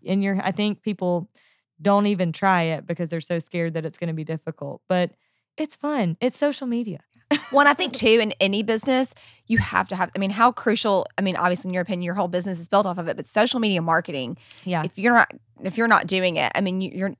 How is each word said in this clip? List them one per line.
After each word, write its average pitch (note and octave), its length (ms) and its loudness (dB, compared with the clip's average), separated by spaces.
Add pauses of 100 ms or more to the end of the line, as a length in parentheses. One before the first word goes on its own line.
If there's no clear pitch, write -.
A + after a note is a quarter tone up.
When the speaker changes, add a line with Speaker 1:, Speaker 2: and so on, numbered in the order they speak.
Speaker 1:
in F#3+ 180 0
your, G3 220 0
I F#3+ 80 -2
think G#3 320 -2
people F3+ 460 -2 (520)
don't G3+ 260 4
even F#3 260 0
try F#3 300 2
it D#3+ 240 -4
because E3+ 220 -4
they're E3 120 -6
so E3+ 180 -4
scared E3 360 -4
that D#3+ 100 -6
it's - 120 -10
gonna E3 160 -6
be D#3+ 120 -6
difficult, D#3 640 -10
but F3+ 220 0 (460)
it's D4+ 180 -6
fun. A#3+ 460 -2
It's B3 160 -2
social C#4+ 300 -2
media. A#3 340 -4 (300)
<laughs> - 200 -2
Speaker 2:
Well, C#4 100 6
and C#4+ 80 8
I D4 40 6
think F4+ 200 -4
too, A3 280 4
in G#3+ 180 0
any G3 240 2
business, B3 500 0 (340)
you A3+ 120 2
have F#3 300 0
to F#3+ 60 -6
have, F3+ 200 -2
I F#3+ 40 -4
mean, G3 120 0
how A#3 200 4
crucial, G#3+ 540 2 (120)
I F#3+ 40 -2
mean, F#3+ 140 0
obviously F3+ 340 -2
in F3+ 40 -6
your F3+ 100 -2
opinion, F3+ 200 -4
your F3 120 -4
whole G3 120 0
business F3+ 320 -4
is E3+ 80 -14
built G3+ 180 4
off F3+ 120 -4
of E3 100 -6
it, D3+ 100 -2
but E3 100 -10
social A3 320 2
media G3+ 220 0
marketing, D#3+ 560 -2 (260)
Speaker 1:
Yeah. F3 200 -2
Speaker 2:
if E3 160 -10
you're A#3+ 140 2
not, - 180 4 (320)
if F#3+ 140 -6
you're A3+ 100 2
not G#3 200 4
doing F#3 300 0
it, C#3+ 180 0
I F#3+ 60 0
mean, F#3 200 -2
you, F#3+ 100 -6 (280)